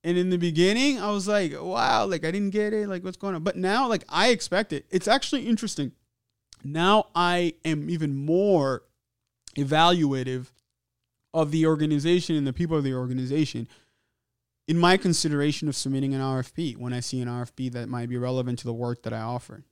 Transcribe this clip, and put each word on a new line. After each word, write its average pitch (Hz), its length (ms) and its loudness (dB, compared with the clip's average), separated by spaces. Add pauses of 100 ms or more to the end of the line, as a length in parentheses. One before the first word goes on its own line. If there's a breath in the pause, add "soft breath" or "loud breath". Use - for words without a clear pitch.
And 175 140 2
in 180 140 2
the 180 80 2
beginning, 196 600 2
I 202 120 -2
was 202 180 -2
like, 196 320 0
"Wow, 156 460 2
like, 170 180 -4
I 160 60 -2
didn't 202 200 -2
get 214 220 -2
it. 208 160 -2
Like, 185 160 -8
what's 185 140 -10
going 196 160 -6
on?" 160 80 -6
But 180 140 -2
now, 208 300 0
like, 220 220 -2
I 185 200 2
expect 214 440 0
it. - 160 -8
It's 185 180 -2
actually 214 400 0
interesting. 208 460 -2 (720)
Now 175 500 2
I 175 380 2 (140)
am 151 240 -2
even 147 340 -2
more 160 600 2 (760)
evaluative 139 880 2 (880)
of 156 160 2
the 160 160 4
organization 156 680 2
and 143 120 2
the 127 80 -2
people 160 240 0
of 139 60 0
the 131 100 -2
organization 127 720 -2 (1000 soft breath)
in 165 120 -2
my 175 180 6
consideration 151 720 0
of 135 80 -4
submitting 135 380 -2
an 135 80 -4
R 131 160 -2
F - 160 -8
P 160 220 -4
when 123 180 -6
I 123 60 -4
see 127 200 -6
an 120 80 -6
R 120 140 -6
F 117 120 -12
P 131 140 -6
that 120 220 -8
might 120 180 -6
be 123 80 -6
relevant 123 440 -2
to - 40 -16
the 120 80 -6
work 120 300 -6
that 113 100 -8
I 110 80 -6
offer. 120 520 -10